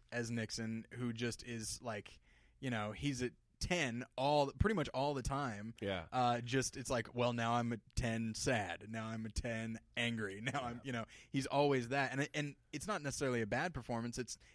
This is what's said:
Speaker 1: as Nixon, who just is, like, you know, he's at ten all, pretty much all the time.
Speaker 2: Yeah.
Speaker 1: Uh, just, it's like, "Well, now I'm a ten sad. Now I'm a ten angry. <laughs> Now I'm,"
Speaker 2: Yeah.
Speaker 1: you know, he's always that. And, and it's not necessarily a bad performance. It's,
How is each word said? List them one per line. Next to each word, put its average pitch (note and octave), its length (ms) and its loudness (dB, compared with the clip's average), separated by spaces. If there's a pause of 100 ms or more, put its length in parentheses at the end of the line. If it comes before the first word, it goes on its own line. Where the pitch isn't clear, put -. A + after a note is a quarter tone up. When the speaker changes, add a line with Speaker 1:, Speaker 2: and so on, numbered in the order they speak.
(100)
Speaker 1:
as A#2 200 -2
Nixon, A2+ 640 -2
who A#2+ 200 -2
just A#2 320 -2
is, A#2 380 -6
like, A2+ 360 -6 (420)
you C3+ 100 -2
know, G#2+ 220 0
he's B2+ 300 -2
at A#2+ 100 0 (260)
ten B2+ 480 0 (100)
all, C#3 420 4
pretty G#3 160 6
much D#3+ 200 2
all C#3 180 2
the C#3 100 0
time. A2+ 600 -4
Speaker 2:
Yeah. F#2+ 280 0
Speaker 1:
Uh, A#2+ 300 4
just, B2 380 0
it's C3 100 -6
like, B2 260 0
"Well, A#2+ 200 4
now A#2 200 2
I'm A#2+ 200 4
a - 20 -6 (180)
ten A2+ 400 2
sad. G#2 560 0
Now A2 180 -4
I'm A2+ 180 -6
a - 40 -4
ten A2+ 480 -2 (200)
angry. A2 420 0
<laughs> B2 140 -2
Now C#3+ 100 0
I'm," A#2+ 120 -4
Speaker 2:
Yeah. B2 80 -10
Speaker 1:
you C3+ 80 -4
know, A#2 120 -2 (260)
he's C3+ 160 0
always C#3 420 4
that. C3 240 2
And, C#3 200 0
and D3 220 -2 (180)
it's D3+ 140 -6
not G3 160 -2
necessarily C3 400 2
a A2 40 0
bad C#3+ 280 0
performance. A#2 440 -4
It's, A#2+ 200 -6 (160)